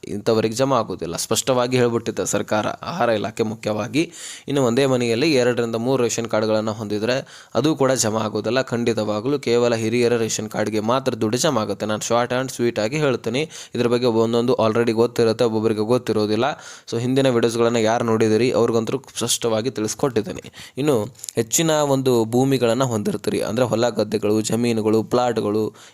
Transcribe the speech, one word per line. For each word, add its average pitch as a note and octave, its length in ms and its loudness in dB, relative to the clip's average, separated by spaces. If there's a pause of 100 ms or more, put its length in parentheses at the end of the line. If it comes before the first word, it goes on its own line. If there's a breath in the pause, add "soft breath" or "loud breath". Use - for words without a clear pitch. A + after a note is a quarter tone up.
ಇಂಥವರಿಗೆ A2 460 0
ಜಮಾ C3+ 240 2
ಆಗೋದಿಲ್ಲ. F2 380 -4
ಸ್ಪಷ್ಟವಾಗಿ B2 600 0
ಹೇಳ್ಬಿಟ್ಟಿದೆ A#2 500 0
ಸರ್ಕಾರ, G#2 420 -2
ಆಹಾರ A#2+ 400 -4
ಇಲಾಖೆ A2 340 -2
ಮುಖ್ಯವಾಗಿ. G#2+ 720 -4 (360 loud breath)
ಇನ್ನು C#3 160 0
ಒಂದೇ B2 220 2
ಮನೆಯಲ್ಲಿ B2 480 2
ಎರಡರಿಂದ A#2+ 420 2
ಮೂರು B2 260 0
ರೇಷನ್ A2+ 240 -2
ಕಾರ್ಡ್ಗಳನ್ನು G#2+ 460 0
ಹೊಂದಿದ್ರೆ G#2+ 840 -6
ಅದು D3+ 220 2
ಕೂಡ C3+ 160 2
ಜಮಾ A2 280 0
ಆಗೋದಿಲ್ಲ A2 420 -2
ಖಂಡಿತವಾಗ್ಲೂ. A#2 760 -2
ಕೇವಲ A#2+ 360 2
ಹಿರಿಯರ A#2 420 2
ರೇಷನ್ A2 340 -2
ಕಾರ್ಡ್ಗೆ G#2+ 300 -2
ಮಾತ್ರ B2 340 0
ದುಡ್ಡು A2+ 240 -2
ಜಮಾ C3+ 220 0
ಆಗುತ್ತೆ. G#2 260 -4
ನಾನು G#2+ 140 -4
ಶಾರ್ಟ್ A#2+ 320 0
ಆ್ಯಂಡ್ C3 200 -4
ಸ್ವೀಟ್ A#2 260 -2
ಆಗಿ A2+ 180 -2
ಹೇಳ್ತೀನಿ, C3+ 540 -2 (240 loud breath)
ಇದ್ರ A#2+ 120 0
ಬಗ್ಗೆ A#2+ 200 2
ಒಂದೊಂದು A#2 480 2
already A2+ 380 2
ಗೊತ್ತಿರುತ್ತೆ, A#2 520 2
ಒಬ್ಬೊಬ್ಬರಿಗೆ A2 360 0
ಗೊತ್ತಿರೋದಿಲ್ಲ. G#2+ 640 0 (460 loud breath)
So A#2+ 80 -2
ಹಿಂದಿನ C3 300 2
ವಿಡಿಯೋಸ್ಗಳನ್ನು A#2 500 2
ಯಾರು A2+ 260 2
ನೋಡಿದಿರಿ A2+ 460 2
ಅವ್ರಿಗಂತೂ A#2 520 0 (140)
ಸ್ಪಷ್ಟವಾಗಿ A#2 540 -2
ತಿಳಿಸ್ಕೊಟ್ಟಿದ್ದೀನಿ. A2 720 -4 (360 loud breath)
ಇನ್ನು C3 340 0 (240 loud breath)
ಹೆಚ್ಚಿನ D#3+ 340 0
ಒಂದು C3+ 540 2
ಭೂಮಿಗಳನ್ನು B2 640 2
ಹೊಂದಿರ್ತೀರಿ, G#2+ 540 -2
ಅಂದ್ರೆ A2+ 260 0
ಹೊಲ A2+ 220 2
ಗದ್ದೆಗಳು, G#2+ 520 0
ಜಮೀನುಗಳು, A2+ 600 2
ಪ್ಲಾಟ್‌ಗಳು, A2 720 0 (200 loud breath)